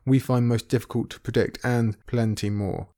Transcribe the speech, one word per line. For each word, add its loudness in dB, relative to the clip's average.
we 4
find 2
most 0
difficult -2
to -18
predict, -2
and 2
plenty 0
more. -4